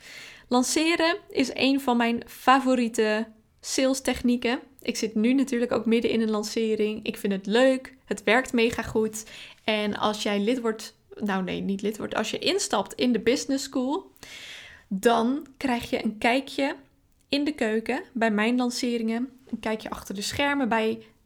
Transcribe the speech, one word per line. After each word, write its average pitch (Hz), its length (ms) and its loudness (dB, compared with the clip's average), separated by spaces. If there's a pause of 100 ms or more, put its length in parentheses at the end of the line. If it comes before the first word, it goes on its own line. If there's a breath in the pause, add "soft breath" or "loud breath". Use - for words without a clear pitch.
(480 loud breath)
Lanceren 320 680 2 (120)
is 247 260 0
een 269 260 2
van 247 160 0
mijn 233 300 0
favoriete 226 1000 2 (320)
sales 269 400 0
technieken. 240 600 0 (220)
Ik - 140 -4
zit 214 180 -4
nu 220 180 4
natuurlijk 240 400 0
ook 226 140 0
midden 226 240 2
in 220 100 0
een 220 100 0
lancering. 214 760 -2
Ik 220 100 -4
vind 208 160 -2
het 196 140 -6
leuk. 262 480 2 (100)
Het - 180 -6
werkt 247 300 2
mega 233 300 2
goed. 220 420 -2 (400 loud breath)
En 208 320 0
als 214 260 -2
jij 202 180 0
lid 233 200 0
wordt, 220 360 -4 (180)
nou 190 280 -2
nee, 175 180 -4
niet 190 220 -4
lid 220 160 -4
wordt. 214 160 -8
Als 220 160 -2
je 240 80 -4
instapt 285 560 -2
in 247 180 2
de 220 80 0
Business 269 440 0
School, 277 460 -4 (760 loud breath)
dan 233 580 4 (100)
krijg 240 340 -2
je - 140 -2
een 214 140 -2
kijkje 269 580 0 (520)
in 285 160 0
de 302 80 0
keuken 226 500 -2 (100)
bij 226 180 2
mijn 214 260 2
lanceringen. 240 720 -2 (220)
Een 220 100 -6
kijkje 220 300 -4
achter - 240 -10
de 202 80 -8
schermen 285 460 0
bij, 220 380 0 (200 loud breath)